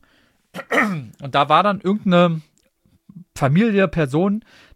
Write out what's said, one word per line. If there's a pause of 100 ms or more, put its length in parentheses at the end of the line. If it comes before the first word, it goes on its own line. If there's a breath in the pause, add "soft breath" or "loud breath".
(520)
<clears throat>
Und
da
war
dann
irgendeine (960)
Familie,
Person, (320 soft breath)